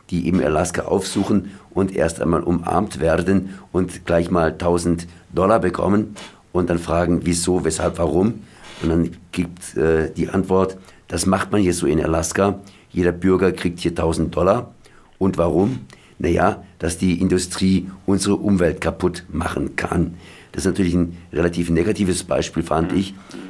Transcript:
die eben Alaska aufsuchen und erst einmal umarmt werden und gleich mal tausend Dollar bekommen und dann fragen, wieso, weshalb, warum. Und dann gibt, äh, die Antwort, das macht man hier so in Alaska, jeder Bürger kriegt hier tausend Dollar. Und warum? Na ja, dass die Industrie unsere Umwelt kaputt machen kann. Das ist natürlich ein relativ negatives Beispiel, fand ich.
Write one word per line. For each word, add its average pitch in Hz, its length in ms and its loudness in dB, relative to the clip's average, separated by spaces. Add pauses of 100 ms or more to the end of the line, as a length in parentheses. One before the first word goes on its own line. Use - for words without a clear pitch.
die 85 180 -2
eben 90 160 2
Alaska 78 420 0
aufsuchen 98 640 0 (180)
und 95 260 0
erst 82 240 0
einmal 82 220 2
umarmt 85 580 -2
werden 87 600 0 (120)
und 90 360 -4
gleich 85 240 2
mal 80 260 2
tausend 85 500 0 (240)
Dollar 95 280 4
bekommen 98 560 0 (360)
und 90 200 0
dann 85 80 2
fragen, 85 460 2
wieso, 85 380 0
weshalb, 82 360 -2
warum. 90 440 0 (380)
Und 80 80 0
dann 82 280 0 (140)
gibt, - 460 -6
äh, 80 340 2
die - 180 -4
Antwort, 95 500 0 (300)
das 90 180 -2
macht 98 240 0
man 104 100 2
hier 87 140 2
so 85 100 -2
in 78 180 2
Alaska, 85 560 0 (300)
jeder 87 220 0
Bürger 90 400 2
kriegt 85 300 -4
hier 82 120 -2
tausend 82 420 -2
Dollar. 98 380 2 (460)
Und 92 180 0
warum? 90 480 2 (340)
Na - 80 -2
ja, 87 360 2 (140)
dass 82 200 -4
die 87 220 2
Industrie 92 680 0 (160)
unsere 101 300 2
Umwelt 87 460 2
kaputt 85 500 -2
machen 76 440 -4
kann. 85 420 -2 (340)
Das - 140 -4
ist 92 60 2
natürlich 90 220 0
ein 87 240 0 (140)
relativ 85 380 0
negatives 90 540 0
Beispiel, 76 400 -2
fand 82 280 0
ich. 95 220 0 (360)